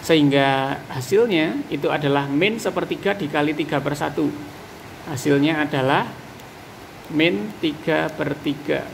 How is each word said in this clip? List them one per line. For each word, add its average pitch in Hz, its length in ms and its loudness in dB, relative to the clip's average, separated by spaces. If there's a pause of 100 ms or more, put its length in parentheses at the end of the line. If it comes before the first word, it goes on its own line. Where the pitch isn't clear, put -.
Sehingga 139 680 4 (160)
hasilnya 190 800 2
itu 151 160 -2
adalah 143 400 2
min 190 320 2
sepertiga 180 560 -2
dikali 151 400 0
tiga 147 240 0
per 143 160 -4
satu. 147 320 -2 (800)
Hasilnya 147 560 2
adalah 147 400 2 (1080)
min 190 480 2
tiga 156 500 0
per 147 300 -4
tiga. 143 520 -2